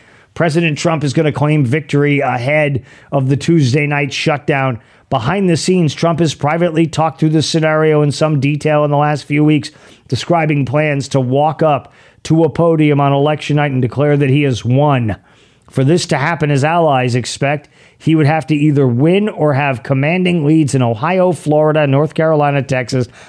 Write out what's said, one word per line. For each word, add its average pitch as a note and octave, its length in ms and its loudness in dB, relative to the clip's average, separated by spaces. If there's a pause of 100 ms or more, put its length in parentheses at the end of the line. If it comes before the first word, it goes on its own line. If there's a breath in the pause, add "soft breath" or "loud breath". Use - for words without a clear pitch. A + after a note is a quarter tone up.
(380 loud breath)
president D#3+ 400 0
Trump E3 240 -2
is C#3+ 100 -2
gonna D3+ 200 0
claim D3 320 0
victory C#3+ 560 0
ahead C3+ 640 -2 (260 loud breath)
of C3+ 180 -2
the C#3+ 80 2
Tuesday D3 520 2
night C#3+ 240 -4
shutdown. C3+ 680 -2 (300 soft breath)
Behind E3+ 400 0
the D#3+ 60 2
scenes, F3 360 0
Trump E3 280 -2
has E3 120 0
privately E3 540 0
talked D#3 320 -2
through D#3 120 0
the D#3 120 2
scenario D#3 600 2
in D3 100 0
some D#3 260 0
detail D3 460 0
in D3 80 -2
the C#3+ 40 2
last D3 280 0
few D3 200 0
weeks, D3+ 280 0 (340 loud breath)
describing D#3 580 -2
plans C#3+ 440 -2
to C#3 120 -2
walk C#3 400 0
up D3+ 320 0 (300 soft breath)
to D#3+ 220 2
a D3+ 40 2
podium D#3 520 2
on C#3 120 2
election D3 440 0
night D3 160 0
and C3 100 0
declare D3 340 0
that C#3+ 140 2
he D3 120 2
has C3 220 -2
won. B2 520 0 (540 soft breath)
For C3+ 120 -2
this D#3+ 240 2
to D3+ 120 -2
happen, D3+ 320 -2
his C3+ 120 0
allies C#3+ 540 2
expect C#3+ 520 -4 (300 soft breath)
he D#3 160 0
would D#3 120 4
have D#3 200 0
to D#3 80 -2
either D3 320 2
win E3 420 2
or D3+ 260 -2
have C3+ 280 -2
commanding E3 600 0
leads D#3 280 2
in C3+ 100 2
Ohio, E3 500 0
Florida, D3+ 520 0
North C#3+ 300 0
Carolina, D3 480 0
Texas, B2+ 460 -4 (200 loud breath)